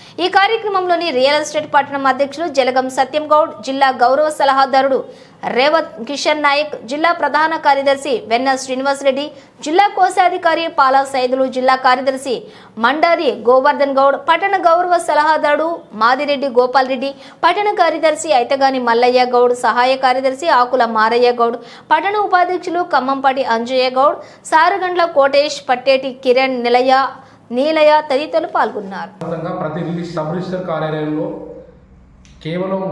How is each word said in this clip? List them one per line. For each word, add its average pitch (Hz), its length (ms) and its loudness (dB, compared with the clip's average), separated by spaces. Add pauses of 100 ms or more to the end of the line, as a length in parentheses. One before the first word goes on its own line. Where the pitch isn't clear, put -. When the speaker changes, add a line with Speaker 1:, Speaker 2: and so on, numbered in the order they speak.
(240)
Speaker 1:
ఈ 359 140 0
కార్యక్రమంలోని 381 800 0
రియల్ 285 240 2
ఎస్టేట్ 302 340 -6
పట్టణం 277 360 0
అధ్యక్షులు 277 360 -4 (100)
జలగం 254 400 0
సత్యం 294 360 -2
గౌడ్, 311 200 2 (140)
జిల్లా 269 220 2 (140)
గౌరవ 277 260 2 (100)
సలహాదారుడు 269 600 2 (560)
రేవంత్ 311 420 0 (100)
కిషన్ 302 380 -2
నాయక్, 294 280 0 (180)
జిల్లా 311 180 0 (100)
ప్రధాన 294 340 0 (120)
కార్యదర్శి 277 480 2 (180)
వెన్న 262 180 0 (120)
శ్రీనివాసరెడ్డి, 269 640 -2 (400)
జిల్లా 349 200 4 (120)
కోశాధికారి 359 640 2 (160)
పాలా 269 220 4 (100)
సైదులు, 262 340 0 (100)
జిల్లా 254 200 4 (100)
కార్యదర్శి 262 500 0 (500)
మండారి 320 440 2 (180)
గోవర్ధన్ 277 520 2
గౌడ్, 269 180 4 (120)
పట్టణ 392 260 2 (120)
గౌరవ 349 300 2 (100)
సలహాదారుడు 302 600 2 (340)
మాదిరెడ్డి 277 480 2 (100)
గోపాల్ 254 340 2
రెడ్డి, 269 180 -4 (320)
పట్టణ 403 240 2 (140)
కార్యదర్శి 311 500 0 (100)
ఐతగాని 269 480 0
మల్లయ్య 247 340 4 (120)
గౌడ్, 247 280 4
సహాయ 247 300 2 (120)
కార్యదర్శి 262 440 0 (100)
ఆకుల 247 260 2 (120)
మారయ్య 240 340 4 (100)
గౌడ్, 233 160 0 (340)
పట్టణ 359 260 0 (100)
ఉపాధ్యక్షులు 359 560 0 (100)
ఖమ్మంపాటి 269 520 0 (100)
అంజయ్య 254 340 0 (100)
గౌడ్, 285 200 2 (320)
సారగండ్ల 359 540 2 (120)
కోటేష్, 285 420 2 (100)
పట్టేటి 262 420 0 (120)
కిరణ్, 254 440 2
నిలయ, 247 260 2 (640)
నీలయ 302 340 2 (200)
తదితరులు 311 440 -2
పాల్గొన్నారు. 196 560 -4 (520)
Speaker 2:
ప్రతి 156 260 -6
రిజిస్-, 170 260 -8
సబ్ 156 200 -4
రిజిస్టర్ 180 360 -6
కార్యాలయంలో 151 560 -4 (1200)
కేవలం 190 360 -4 (100)